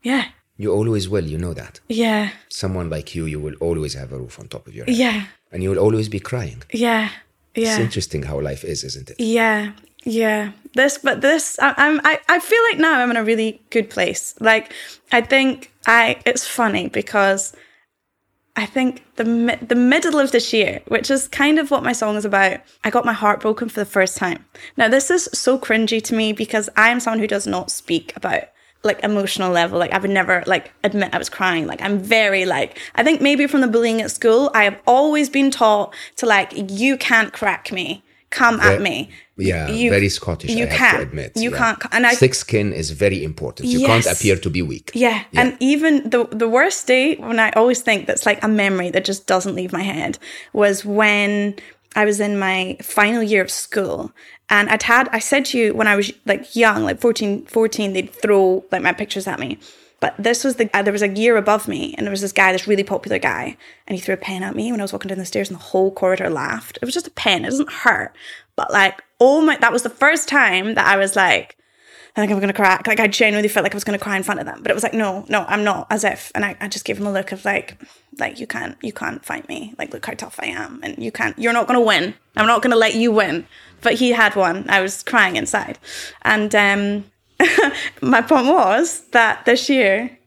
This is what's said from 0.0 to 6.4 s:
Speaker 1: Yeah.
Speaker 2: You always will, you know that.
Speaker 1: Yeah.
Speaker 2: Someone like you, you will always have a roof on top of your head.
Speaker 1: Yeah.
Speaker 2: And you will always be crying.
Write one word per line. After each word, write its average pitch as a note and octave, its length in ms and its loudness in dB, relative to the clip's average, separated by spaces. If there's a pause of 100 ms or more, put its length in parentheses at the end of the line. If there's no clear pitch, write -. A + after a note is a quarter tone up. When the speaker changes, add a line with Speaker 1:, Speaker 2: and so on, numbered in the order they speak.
Speaker 1:
Yeah. B3 220 0 (320)
Speaker 2:
You G2+ 160 -2
always G#2 360 0
will, F#2+ 160 -2
you D#2 140 -6
know F2 160 -6
that. - 340 -16
Speaker 1:
Yeah. G#3+ 420 0 (200)
Speaker 2:
Someone F#2 400 -4
like D#2 240 -8
you, E2 100 -4
you D2+ 160 -6
will D2 200 -8
always D#2+ 340 -2
have C2+ 180 -14
a C2+ 60 -10
roof B1 200 -14
on - 100 -20
top - 180 -16
of - 80 -20
your A#1+ 100 -14
head. B3+ 100 0
Speaker 1:
Yeah. A3+ 300 0 (260)
Speaker 2:
And F2+ 120 -8
you F#2+ 80 0
will F#2+ 80 0
always G#2+ 300 2
be G#2 120 -6
crying. A#2 420 -8 (100)